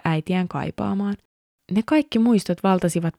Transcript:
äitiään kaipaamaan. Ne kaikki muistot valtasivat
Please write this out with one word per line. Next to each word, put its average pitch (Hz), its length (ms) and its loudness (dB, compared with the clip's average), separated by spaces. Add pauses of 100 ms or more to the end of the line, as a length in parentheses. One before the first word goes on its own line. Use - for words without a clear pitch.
äitiään 180 420 -2
kaipaamaan. 202 680 -4 (560)
Ne 202 140 0
kaikki 294 340 0
muistot 220 440 2
valtasivat 175 560 0